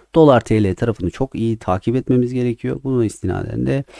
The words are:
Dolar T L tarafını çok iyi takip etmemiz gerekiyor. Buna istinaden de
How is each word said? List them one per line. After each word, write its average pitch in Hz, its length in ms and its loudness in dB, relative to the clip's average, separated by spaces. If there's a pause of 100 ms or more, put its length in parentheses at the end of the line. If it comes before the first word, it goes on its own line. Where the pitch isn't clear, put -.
(160)
Dolar 143 260 6
T 107 220 0
L 92 120 0
tarafını 104 360 -4
çok - 240 -8
iyi 113 220 -2
takip - 380 -2
etmemiz 123 380 0
gerekiyor. 127 500 -4
Buna 131 220 0
istinaden 101 600 -4
de 135 180 -2 (160)